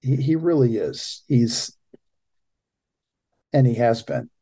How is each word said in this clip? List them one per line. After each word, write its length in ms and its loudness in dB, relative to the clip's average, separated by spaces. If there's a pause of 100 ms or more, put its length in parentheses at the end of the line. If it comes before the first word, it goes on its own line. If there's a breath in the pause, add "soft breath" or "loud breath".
He, 140 0
he 200 -2
really 400 2
is. 500 -8
He's, 500 0 (1800)
and 140 4
he 80 2
has 280 0
been. 280 -8 (120)